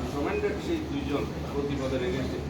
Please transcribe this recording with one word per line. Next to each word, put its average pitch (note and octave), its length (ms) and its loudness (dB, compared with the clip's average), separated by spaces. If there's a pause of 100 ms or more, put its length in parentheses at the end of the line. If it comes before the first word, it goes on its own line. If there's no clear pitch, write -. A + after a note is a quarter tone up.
রিকমেন্ডেড C#4+ 520 0 (100)
সেই E3+ 140 2 (120)
দুইজন C#3 320 0 (300)
প্রতিপদের C3 540 0
এগেইনস্টে B2+ 320 0 (100)